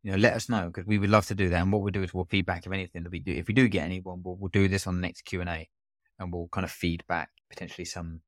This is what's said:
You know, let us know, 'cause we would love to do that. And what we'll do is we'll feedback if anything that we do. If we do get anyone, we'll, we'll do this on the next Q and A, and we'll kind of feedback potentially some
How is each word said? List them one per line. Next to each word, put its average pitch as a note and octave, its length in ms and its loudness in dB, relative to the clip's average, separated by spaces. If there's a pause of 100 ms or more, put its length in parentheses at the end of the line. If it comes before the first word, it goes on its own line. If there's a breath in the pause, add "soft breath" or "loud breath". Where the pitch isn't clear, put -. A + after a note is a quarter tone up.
You G2 80 -2
know, F#2+ 60 4
let A#2 160 6
us A#2 140 -4
know, G2 220 0
'cause F#2+ 160 -10
we G#2 120 2
would G2+ 120 2
love G#2+ 160 8
to G#2 80 -4
do F#2+ 140 2
that. F2 120 4
And F#2+ 120 2
what G#2 100 2
we'll G2+ 80 0
do F#2+ 140 -2
is F2 100 -8
we'll F2+ 120 -2
feedback F2+ 400 0
if F#2 60 -6
anything F2+ 300 -6
that E2+ 80 -10
we F2+ 80 -8
do. D2+ 140 -4
If D#2+ 160 -4
we G#2+ 60 0
do B2 140 6
get F#2+ 160 0
anyone, F2+ 380 -8
we'll, F2+ 140 -8
we'll F#2+ 120 -8
do G2 200 6
this F#2+ 180 0
on F#2 80 -2
the F2+ 80 0
next - 200 -8
Q F#2 180 -6
and F2+ 100 -4
A, D#2+ 180 -8 (520)
and F2+ 120 -8
we'll E2+ 200 -6
kind F#2+ 120 -2
of E2 60 -6
feedback E2+ 600 -2 (200)
potentially - 340 -12
some E2 440 -10